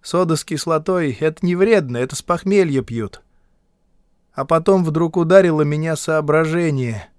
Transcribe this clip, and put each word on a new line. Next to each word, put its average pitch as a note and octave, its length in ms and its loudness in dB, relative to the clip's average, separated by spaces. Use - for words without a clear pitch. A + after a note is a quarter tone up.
Сода E3 340 0
с - 80 -8
кислотой — D#3+ 760 -2
это D#3 240 -2
не F3 100 0
вредно, F3+ 440 2
это B2+ 180 -4
с - 60 -10
похмелья F3 600 0
пьют. A2+ 400 -8
А C3+ 120 -8
потом E3+ 400 2
вдруг D#3+ 320 -2
ударило E3+ 460 4
меня D3+ 340 -2
соображение. D#3 1200 -2